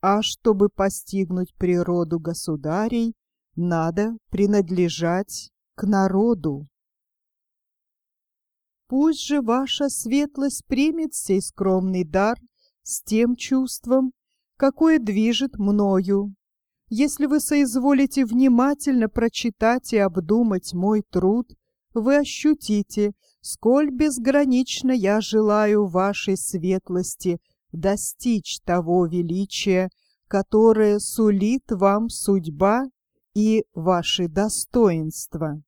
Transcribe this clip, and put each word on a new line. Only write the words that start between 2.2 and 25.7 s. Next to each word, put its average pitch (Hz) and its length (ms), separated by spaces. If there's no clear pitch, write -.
государей, 170 920
надо 170 600
принадлежать 180 1200
к - 120
народу. 190 840
Пусть 285 380
же 285 140
ваша 269 480
светлость 277 760
примет 302 480
сей 196 260
скромный 185 640
дар 190 340
с - 200
тем 233 320
чувством, 262 800
какое 311 420
движет 220 600
мною. 202 760
Если 285 380
вы 285 140
соизволите 269 840
внимательно 254 840
прочитать 233 840
и 226 60
обдумать 196 760
мой 196 300
труд, 196 500
вы 247 240
ощутите, 208 920
сколь 277 500
безгранично 262 1000
я 214 280
желаю 208 680